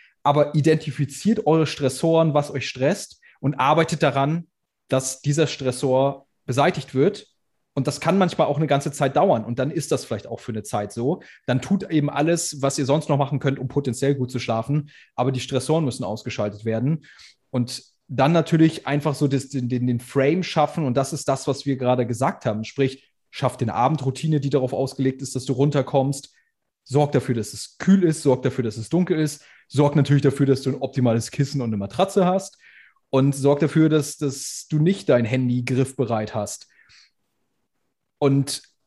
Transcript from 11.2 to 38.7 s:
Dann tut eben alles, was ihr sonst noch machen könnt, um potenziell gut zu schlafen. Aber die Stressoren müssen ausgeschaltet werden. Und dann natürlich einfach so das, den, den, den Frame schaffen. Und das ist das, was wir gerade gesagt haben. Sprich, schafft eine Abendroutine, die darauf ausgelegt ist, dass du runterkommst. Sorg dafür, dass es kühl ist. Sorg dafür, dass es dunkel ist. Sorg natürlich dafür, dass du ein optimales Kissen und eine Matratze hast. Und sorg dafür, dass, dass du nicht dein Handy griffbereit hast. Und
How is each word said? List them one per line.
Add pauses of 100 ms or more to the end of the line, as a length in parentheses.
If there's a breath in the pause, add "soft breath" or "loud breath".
Dann
tut
eben
alles,
was
ihr
sonst
noch
machen
könnt,
um
potenziell
gut
zu
schlafen. (260 loud breath)
Aber
die
Stressoren
müssen
ausgeschaltet
werden. (440 loud breath)
Und (260)
dann
natürlich
einfach
so
das,
den,
den,
den
Frame
schaffen.
Und
das
ist
das,
was
wir
gerade
gesagt
haben.
Sprich, (200)
schafft
eine
Abendroutine,
die
darauf
ausgelegt
ist,
dass
du
runterkommst. (500)
Sorg
dafür,
dass
es
kühl
ist.
Sorg
dafür,
dass
es
dunkel
ist. (260 soft breath)
Sorg
natürlich
dafür,
dass
du
ein
optimales
Kissen
und
eine
Matratze
hast. (500 soft breath)
Und
sorg
dafür,
dass,
dass
du
nicht
dein
Handy
griffbereit
hast. (1500 soft breath)
Und (240)